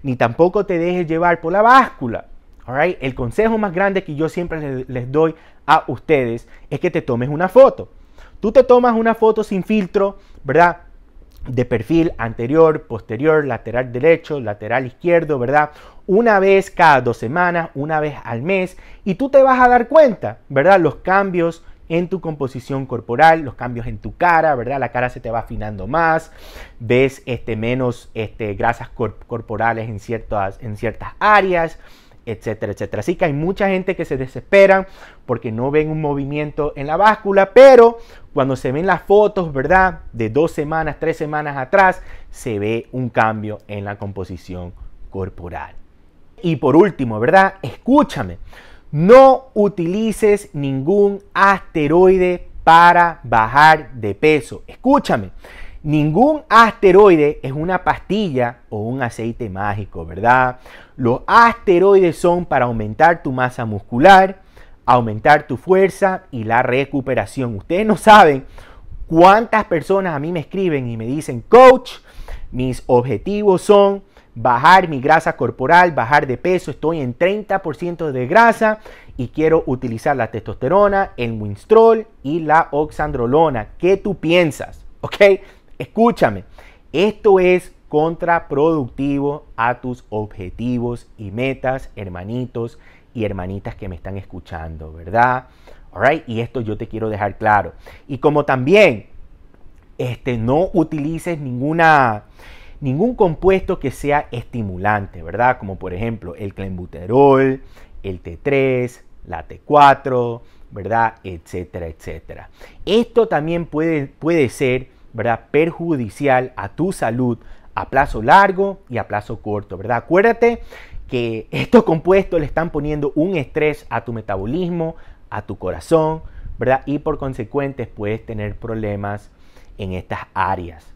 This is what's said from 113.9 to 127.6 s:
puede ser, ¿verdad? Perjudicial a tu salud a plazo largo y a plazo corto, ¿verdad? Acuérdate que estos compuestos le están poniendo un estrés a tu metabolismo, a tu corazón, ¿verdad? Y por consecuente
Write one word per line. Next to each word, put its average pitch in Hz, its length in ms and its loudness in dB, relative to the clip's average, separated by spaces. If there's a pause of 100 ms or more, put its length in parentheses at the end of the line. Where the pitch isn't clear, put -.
puede 151 420 -2
ser, 127 400 -4 (240)
¿verdad? 113 280 -4 (100)
Perjudicial 143 1080 -2
a 98 140 -10
tu 180 220 -4
salud 120 440 -4 (380)
a - 140 -8
plazo 135 340 -2
largo 190 640 2
y 117 100 -6
a 101 100 -8
plazo 104 320 -8
corto, 104 360 -8
¿verdad? 110 220 -4
Acuérdate 226 640 0 (460)
que 117 420 -6
estos 151 340 2
compuestos 180 560 0
le 143 60 -6
están 160 240 -4
poniendo 147 440 -4
un 180 220 -2
estrés 151 540 -4
a 113 140 -6
tu 120 80 -10
metabolismo, 160 840 -6 (340)
a 107 120 -8
tu 101 140 -12
corazón, 156 640 -2 (360)
¿verdad? 127 280 0
Y 143 120 -4
por 143 200 -6
consecuente 135 680 -8